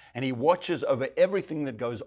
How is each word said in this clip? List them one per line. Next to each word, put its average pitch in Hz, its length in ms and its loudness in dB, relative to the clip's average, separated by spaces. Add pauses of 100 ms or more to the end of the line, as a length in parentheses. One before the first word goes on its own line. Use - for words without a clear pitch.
(140)
and 120 100 -6
he 131 80 0
watches 156 520 2
over 131 340 0
everything 180 460 2
that 131 140 -6
goes 117 300 -4